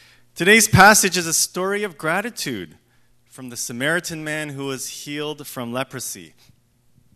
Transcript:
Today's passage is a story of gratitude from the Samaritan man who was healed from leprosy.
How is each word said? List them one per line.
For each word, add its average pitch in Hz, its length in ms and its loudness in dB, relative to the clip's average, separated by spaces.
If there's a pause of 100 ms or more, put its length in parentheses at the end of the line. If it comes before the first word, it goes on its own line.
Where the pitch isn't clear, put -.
(340)
Today's 208 360 4
passage 190 480 8
is 165 100 -2
a 160 60 -4
story 196 500 -2
of 175 140 -10
gratitude 156 800 -6 (480)
from 131 240 -18
the 117 80 -14
Samaritan 156 640 -4
man 151 260 -8
who 139 180 -8
was 131 200 -8
healed 147 580 -10
from 120 280 -10
leprosy. 120 640 -10 (800)